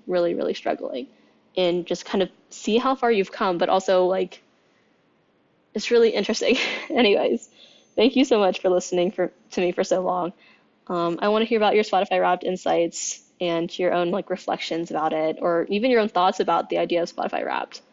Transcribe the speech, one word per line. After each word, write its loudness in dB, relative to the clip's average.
really, 0
really -2
struggling, -6
and 0
just -6
kind -2
of -2
see -2
how 2
far 0
you've 0
come. -2
But 0
also, 2
like, -2
it's -6
really 6
interesting. 0
<laughs> -10
Anyways, 2
thank 4
you 4
so 4
much 2
for 0
listening 0
for, -4
to -2
me 2
for -2
so 0
long. -2
Um, -2
I 0
wanna 2
hear 0
about 4
your 4
Spotify 0
Wrapped 0
insights -2
and -2
your 0
own, 0
like, -4
reflections -4
about -2
it, -2
or 0
even 0
your 4
own 2
thoughts 2
about 0
the -2
idea 0
of -6
Spotify -6
Wrapped. -6